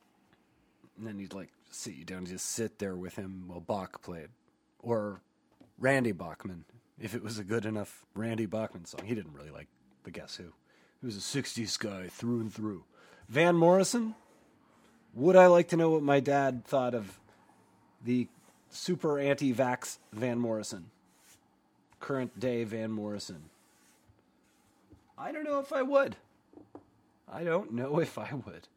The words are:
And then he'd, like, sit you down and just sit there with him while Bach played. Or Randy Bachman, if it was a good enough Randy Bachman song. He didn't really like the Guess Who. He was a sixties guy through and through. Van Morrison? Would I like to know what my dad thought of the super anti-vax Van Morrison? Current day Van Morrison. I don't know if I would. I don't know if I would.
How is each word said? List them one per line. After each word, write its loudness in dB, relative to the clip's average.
And -12
then -10
he'd, -12
like, -14
sit -12
you -16
down -10
and -8
just -8
sit -6
there -4
with -10
him -10
while -12
Bach -6
played. -12
Or -4
Randy 4
Bachman, -10
if -8
it -6
was -8
a -8
good -2
enough -6
Randy -4
Bachman -6
song. -14
He -2
didn't -8
really -18
like -18
the -16
Guess -12
Who. -16
He -10
was -8
a -10
sixties -6
guy -8
through -2
and -6
through. -8
Van 4
Morrison? 4
Would 6
I 12
like 10
to 2
know 4
what 4
my 6
dad 0
thought 0
of -8
the 2
super -2
anti-vax 2
Van -2
Morrison? -4
Current -4
day 0
Van -6
Morrison. -8
I -10
don't -6
know 0
if -6
I 2
would. 4
I -8
don't 0
know 0
if -2
I -8
would. -12